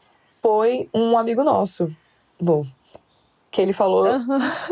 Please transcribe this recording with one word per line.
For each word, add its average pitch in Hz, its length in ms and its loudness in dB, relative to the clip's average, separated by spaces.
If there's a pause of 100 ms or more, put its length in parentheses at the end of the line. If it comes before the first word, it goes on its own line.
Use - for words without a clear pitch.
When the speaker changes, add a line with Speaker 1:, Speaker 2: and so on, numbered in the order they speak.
(420)
Speaker 1:
foi 226 520 0
um 233 220 2
amigo 226 280 0
nosso, 190 500 -2 (460)
Lu, 156 260 0 (840)
que - 120 -2
ele 190 100 0
falou, 190 340 2
Speaker 2:
Uhum. 254 320 -2 (340)